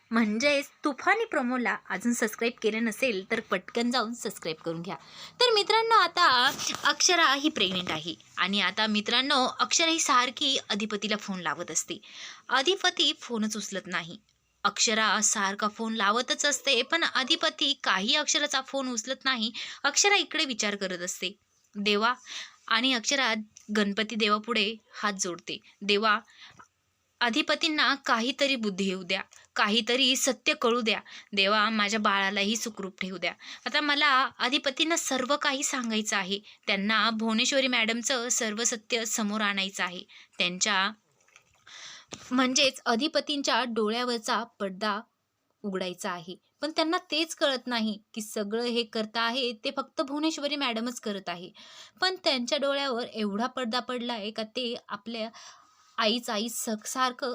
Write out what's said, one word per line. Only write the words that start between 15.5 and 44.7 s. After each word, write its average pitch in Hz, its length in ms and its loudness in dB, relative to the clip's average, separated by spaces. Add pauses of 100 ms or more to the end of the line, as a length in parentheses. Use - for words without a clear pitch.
फोन 220 260 -6
लावतच 240 520 4
असते, 277 360 4
पण 330 220 0
अधिपती 302 680 0 (120)
काही 208 320 2
अक्षराचा 294 440 0
फोन 262 320 -4
उचलत 254 320 -6
नाही. 247 260 -2 (340)
अक्षरा 392 320 4
इकडे 311 280 0
विचार 214 320 -2
करत 185 220 -6
असते. 180 340 -6 (420)
देवा, 208 400 2 (540)
आणि 240 240 2
अक्षरा 240 420 0 (420)
गणपती 214 380 0
देवापुढे 214 600 0 (280)
हात 208 100 0
जोडते. 175 460 -6 (240)
देवा, 208 360 4 (1000)
अधिपतींना 294 760 2
काहीतरी 269 600 0
बुद्धी 202 300 -2
येऊ 190 160 -4
द्या, 185 180 -4 (360)
काहीतरी 240 600 2
सत्य 285 380 0
कळू 247 260 2
द्या. 214 200 0 (320)
देवा, 208 380 4
माझ्या 214 300 0
बाळालाही 202 560 2
सुखरूप 196 440 -8
ठेवू 185 180 -8
द्या. 170 140 -4 (340)
आता 285 140 0
मला 285 480 2 (100)
अधिपतींना 285 580 0
सर्व 262 400 0
काही 285 260 0
सांगायचं 220 540 -2
आहे. 196 220 -2 (280)
त्यांना 214 440 2
भुवनेश्वरी 226 560 0
मॅडमचं 233 600 0
सर्व 226 360 -2
सत्य 233 400 -2
समोर 214 360 -2
आणायचं 196 440 -2
आहे. 180 180 -6 (360)
त्यांच्या 190 520 2 (1400)
म्हणजेच 262 560 2
अधिपतींच्या 277 760 0
डोळ्यावरचा 233 800 -2 (180)
पडदा 202 400 -4 (640)